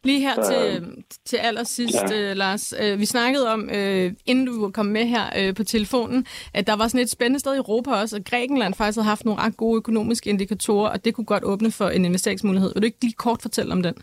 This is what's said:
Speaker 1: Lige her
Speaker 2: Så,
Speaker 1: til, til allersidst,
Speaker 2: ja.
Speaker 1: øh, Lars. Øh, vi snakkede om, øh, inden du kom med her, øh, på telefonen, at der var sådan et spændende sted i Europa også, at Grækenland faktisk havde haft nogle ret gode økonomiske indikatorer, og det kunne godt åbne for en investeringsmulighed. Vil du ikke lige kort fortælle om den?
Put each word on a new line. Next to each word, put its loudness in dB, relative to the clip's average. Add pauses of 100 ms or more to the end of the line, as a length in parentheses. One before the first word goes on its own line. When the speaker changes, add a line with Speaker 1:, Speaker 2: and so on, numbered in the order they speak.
Speaker 1:
Lige 2
her 0
Speaker 2:
Så, 0
Speaker 1:
til, 0 (400)
til -4
allersidst, 0
Speaker 2:
ja. -2
Speaker 1:
øh, -4
Lars. -2
Øh, 0
vi 2
snakkede 2
om, -2 (160)
øh, 2 (180)
inden 4
du -2
kom 2
med 2 (100)
her, 0 (140)
øh, 0
på -2
telefonen, 0 (280)
at 0
der 2
var 2
sådan 2
et -6
spændende 0
sted -2
i 0
Europa -2 (120)
også, -4
at -8
Grækenland 0
faktisk 0
havde 2
haft -4
nogle 0
ret -2
gode 2
økonomiske 0
indikatorer, 0
og -4
det 2
kunne -4
godt 0
åbne 2
for 2
en 4
investeringsmulighed. 2
Vil 0
du 2
ikke -4
lige -2
kort 0
fortælle -4
om 2
den? -2